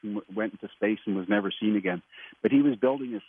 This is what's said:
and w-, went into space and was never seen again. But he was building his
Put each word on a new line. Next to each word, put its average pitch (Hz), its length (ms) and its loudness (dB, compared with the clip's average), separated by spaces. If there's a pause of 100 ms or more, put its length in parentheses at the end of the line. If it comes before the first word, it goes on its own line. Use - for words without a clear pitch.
and 104 140 -6
w-, 98 200 -10
went 107 180 -4
into - 220 -14
space 104 300 0
and 101 100 -2
was 90 120 -4
never 101 320 0
seen 107 160 2
again. 92 260 -2 (400)
But 113 100 2
he 139 100 6
was 139 160 4
building 127 340 0
his 104 180 -6